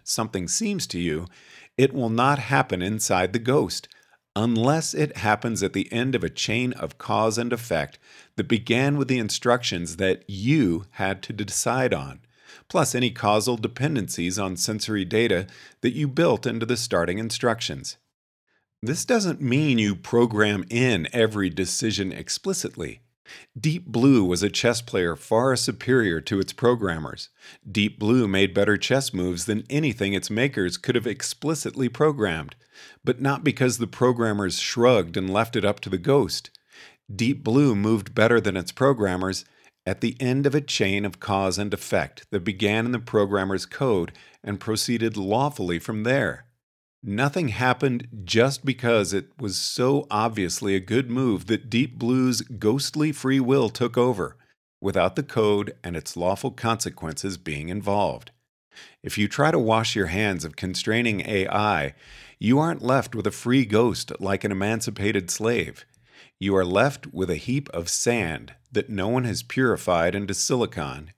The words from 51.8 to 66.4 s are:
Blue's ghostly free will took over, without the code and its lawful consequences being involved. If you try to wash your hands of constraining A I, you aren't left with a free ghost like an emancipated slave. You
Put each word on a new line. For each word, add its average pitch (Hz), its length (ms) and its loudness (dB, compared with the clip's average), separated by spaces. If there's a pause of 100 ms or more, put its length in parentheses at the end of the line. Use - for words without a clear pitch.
Blue's 127 420 0
ghostly 135 680 -2
free 135 280 0
will 127 300 2
took 120 260 -2
over, 120 420 0 (440)
without 92 340 0
the 151 60 -2
code 104 600 0
and 87 120 -8
its - 220 -10
lawful 95 320 -2
consequences 101 880 -6
being 78 320 -8
involved. 98 600 -2 (720)
If - 160 -6
you 104 80 2
try 147 240 2
to 165 80 2
wash 110 360 2
your 98 120 2
hands 95 360 -2
of 78 120 -12
constraining 107 720 -2
A 98 180 0
I, 95 460 0 (460)
you 120 180 4
aren't 160 240 0
left 120 320 2
with 107 140 -4
a 101 40 0
free 127 340 2
ghost 107 540 2
like 95 240 -2
an 104 80 -2
emancipated 101 800 -2
slave. 107 560 -2 (540)
You 98 160 2